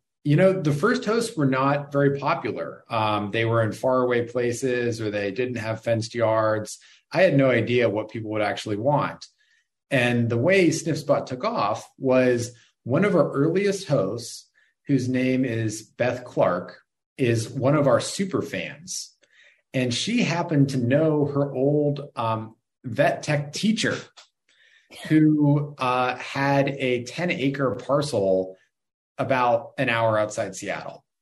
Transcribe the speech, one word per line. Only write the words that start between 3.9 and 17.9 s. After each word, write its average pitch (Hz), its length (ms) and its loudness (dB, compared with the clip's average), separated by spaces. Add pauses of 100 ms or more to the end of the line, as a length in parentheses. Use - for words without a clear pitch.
places 120 720 -2
or 107 100 -4
they 101 200 -2
didn't 123 260 -4
have 110 260 -6
fenced 113 320 -2
yards. 110 640 0 (320)
I 165 120 2
had 175 120 6
no 135 140 6
idea 120 400 2
what 107 220 -4
people 110 220 -8
would 107 100 0
actually 101 340 -4
want. 120 480 -2 (680)
And 120 380 2
the 120 80 -2
way 175 340 4
Sniff 156 280 -2
Spot 120 280 0
took 131 180 -8
off 117 520 -4
was 127 560 2 (320)
one 156 220 2
of 190 80 2
our 160 180 2
earliest 185 560 0
hosts, 117 640 -2 (360)
whose 120 220 2
name 127 380 0
is 113 360 -4
Beth - 440 -4
Clark, 92 520 0 (380)
is 117 320 0
one 135 260 0
of 143 120 4
our 117 140 4